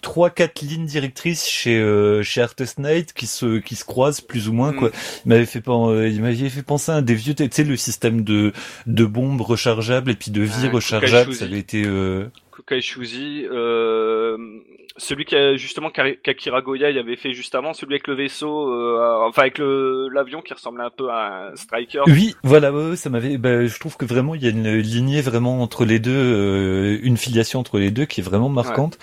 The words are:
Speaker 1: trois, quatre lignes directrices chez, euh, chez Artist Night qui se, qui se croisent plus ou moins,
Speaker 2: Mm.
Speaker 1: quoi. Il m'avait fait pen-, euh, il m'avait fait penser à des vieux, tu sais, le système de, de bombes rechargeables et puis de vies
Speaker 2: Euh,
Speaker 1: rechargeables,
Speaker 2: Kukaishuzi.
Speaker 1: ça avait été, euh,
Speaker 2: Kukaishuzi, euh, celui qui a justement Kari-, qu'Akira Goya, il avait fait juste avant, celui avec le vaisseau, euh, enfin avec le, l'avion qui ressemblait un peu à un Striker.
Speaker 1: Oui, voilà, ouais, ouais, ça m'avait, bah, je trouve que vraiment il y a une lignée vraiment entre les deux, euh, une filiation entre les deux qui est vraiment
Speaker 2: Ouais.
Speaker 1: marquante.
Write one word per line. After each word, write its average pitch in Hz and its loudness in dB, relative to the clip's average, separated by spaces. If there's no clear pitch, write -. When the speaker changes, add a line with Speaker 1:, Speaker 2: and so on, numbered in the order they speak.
Speaker 1:
trois, 170 2
quatre 170 0
lignes 160 -6
directrices 147 -4
chez, - 2
euh, 104 4
chez - -2
Artist 120 -4
Night 156 0
qui 226 -10
se, 113 0
qui 107 -10
se - -12
croisent 139 0
plus 110 -4
ou 110 0
moins, 127 2
Speaker 2:
Mm. 143 -4
Speaker 1:
quoi. 123 2
Il 123 -2
m'avait 117 8
fait 117 -8
pen-, 117 2
euh, 110 2
il 107 -2
m'avait 120 0
fait 135 -10
penser 147 -2
à 156 2
des 120 2
vieux, 120 -2
tu 147 0
sais, 151 0
le 147 0
système 113 -2
de, 104 2
de 113 2
bombes 123 -2
rechargeables 117 0
et 117 2
puis - -12
de 104 0
vies 110 -2
Speaker 2:
Euh, 123 0
Speaker 1:
rechargeables, 120 4
Speaker 2:
Kukaishuzi. 123 -8
Speaker 1:
ça 110 -6
avait 98 -4
été, 104 -4
euh, 95 -2
Speaker 2:
Kukaishuzi, 127 -8
euh, 113 0
celui 143 -8
qui - -2
a 139 4
justement 151 -8
Kari-, 135 -2
qu'Akira 131 -2
Goya, 135 0
il 139 -2
avait 120 -6
fait 135 -6
juste 123 -14
avant, 139 -4
celui 147 -8
avec 143 -4
le 143 -2
vaisseau, 147 -4
euh, 117 0
enfin 117 2
avec 135 4
le, 135 0
l'avion 135 -4
qui - -14
ressemblait 120 -12
un 120 -6
peu 131 -8
à 101 -6
un - -16
Striker. 123 -4
Speaker 1:
Oui, 170 6
voilà, 143 6
ouais, 151 -2
ouais, 180 -4
ça 160 -6
m'avait, 131 -2
bah, 120 2
je 113 -4
trouve - -12
que - -4
vraiment 127 0
il 147 -8
y 123 4
a 113 4
une 110 2
lignée 120 0
vraiment 123 0
entre 120 0
les 110 4
deux, 120 0
euh, 101 2
une 120 4
filiation 117 0
entre 120 -2
les 98 2
deux 127 0
qui - -6
est - -4
vraiment 98 0
Speaker 2:
Ouais. 143 -2
Speaker 1:
marquante. 123 -2